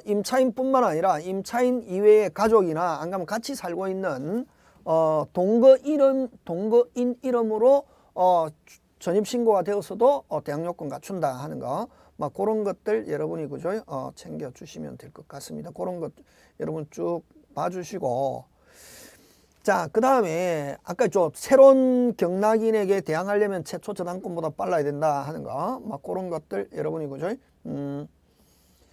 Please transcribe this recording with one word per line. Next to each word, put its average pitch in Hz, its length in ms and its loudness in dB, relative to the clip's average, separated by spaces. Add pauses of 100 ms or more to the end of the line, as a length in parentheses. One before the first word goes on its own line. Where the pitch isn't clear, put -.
임차인뿐만 254 800 0
아니라 170 340 2
임차인 226 640 -2
이외의 208 500 4
가족이나 180 680 2
안 160 80 -6
그러면 185 160 -4
같이 226 280 -6
살고 185 360 -6
있는, 190 560 -4 (400)
어, 156 480 2
동거 226 420 6
이름, 269 540 0 (160)
동거인 240 760 0
이름으로, 240 600 2 (320)
어, 180 320 4 (180)
주-, - 140 -20 (200)
전입신고가 208 640 0
되었어도, 208 640 0
어, 151 160 -6
대항요건 160 420 -6
갖춘다 147 420 -6
하는 135 300 -10
거, 139 300 -8 (260)
막 147 180 -8
그런 214 300 -2
것들 208 460 -4
여러분이, 156 400 -6
그죠? 175 360 -8
어, 131 300 -10
챙겨주시면 151 840 -14
될 - 140 -20
것 - 160 -20
같습니다. - 440 -14
그런 180 280 -8
것 165 140 -10 (480)
여러분 156 280 -8
쭉 170 340 -6 (300)
봐주시고. 139 920 -6 (1160)
자, 185 300 0
그 - 80 0
다음에 175 840 0
아까 180 240 -2
저 165 260 2
새로운 262 800 8
경락인에게 208 840 2
대항하려면 190 640 -2
최초 185 280 -10
저당권보다 175 580 -6
빨라야 175 340 -2
된다 143 360 0
하는 151 220 -8
거, 147 400 -6
막 196 180 -10
그런 180 280 -6
것들 170 440 -8
여러분이, 156 340 -6
그죠? 147 280 -6 (300)
음, 143 420 -8 (840)